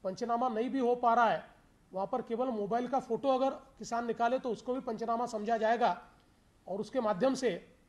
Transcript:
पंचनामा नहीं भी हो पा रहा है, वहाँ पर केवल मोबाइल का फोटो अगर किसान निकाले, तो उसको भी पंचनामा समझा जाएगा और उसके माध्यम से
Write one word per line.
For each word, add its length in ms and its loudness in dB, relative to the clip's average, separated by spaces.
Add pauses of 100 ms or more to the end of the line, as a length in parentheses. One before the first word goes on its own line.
पंचनामा 460 -2
नहीं 200 -2
भी 100 -2
हो 160 2
पा 180 4
रहा 160 6
है, 220 -2 (420)
वहाँ 140 -4
पर 140 -2
केवल 260 -2
मोबाइल 400 -2
का 120 0
फोटो 280 -2
अगर 220 2
किसान 560 -6
निकाले, 340 0
तो 100 -4
उसको 240 -4
भी 60 -2
पंचनामा 460 -2
समझा 320 -2
जाएगा 520 2 (580)
और 140 -6
उसके 180 -4
माध्यम 340 2
से 420 -2 (140)